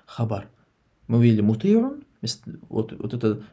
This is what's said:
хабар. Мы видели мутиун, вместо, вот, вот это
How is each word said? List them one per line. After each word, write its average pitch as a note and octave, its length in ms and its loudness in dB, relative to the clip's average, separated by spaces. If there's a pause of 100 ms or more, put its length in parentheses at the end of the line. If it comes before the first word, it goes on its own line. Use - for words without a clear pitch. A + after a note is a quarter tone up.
хабар. G#2+ 420 -6 (600)
Мы A#2 140 4
видели A2+ 180 6
мутиун, G3+ 640 2 (160)
вместо, - 320 -10 (160)
вот, G#2+ 240 -4
вот - 220 -8
это A2 280 -2 (100)